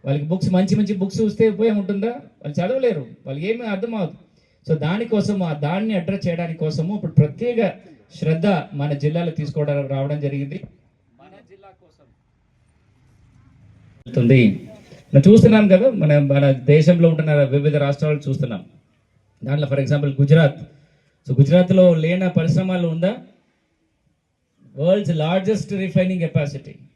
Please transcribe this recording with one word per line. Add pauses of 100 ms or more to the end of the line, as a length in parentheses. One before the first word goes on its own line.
వాళ్ళకి
బుక్స్
మంచి
మంచి
బుక్స్
చూస్తే (100)
ఉపయోగం
ఉంటుందా? (280)
వాళ్ళు
చదవలేరు, (220)
వాళ్ళకి
ఏమీ (100)
అర్థం
అవ్వదు. (500)
So (140)
దానికోసం (120)
ఆ (140)
దాన్ని
అడ్రస్
చేయడానికి
కోసము
ఇప్పుడు
ప్రత్యేక (580)
శ్రద్ధ (340)
మన (120)
జిల్లాలో
తీసుకోవడం (180)
రావడం
జరిగింది. (640)
మన (180)
జిల్లా (120)
కోసం (2000)
వెళ్తుంది. (680)
మనం
చూస్తున్నాం
కదా, (160)
మన, (220)
మన (280)
దేశంలో
ఉంటున్న (220)
వివిధ (100)
రాష్ట్రాలు
చూస్తున్నాం. (840)
దాంట్లో
for
example
గుజరాత్. (680)
So
గుజరాత్లో (180)
లేన (120)
పరిశ్రమలు
ఉందా? (1700)
వరల్డ్స్ (100)
లార్జెస్ట్ (100)
రిఫైనింగ్
కెపాసిటీ (240)